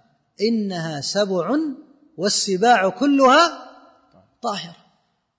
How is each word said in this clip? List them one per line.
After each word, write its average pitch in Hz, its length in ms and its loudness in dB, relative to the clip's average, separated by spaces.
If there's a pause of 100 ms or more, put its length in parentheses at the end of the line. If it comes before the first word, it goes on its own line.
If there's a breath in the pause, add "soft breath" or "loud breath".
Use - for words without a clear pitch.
(420)
"إنها 190 600 -2
سبع 190 480 -2 (680)
والسباع 196 720 2
كلها 277 800 2 (720)
طاهرة"، 185 340 -8 (640)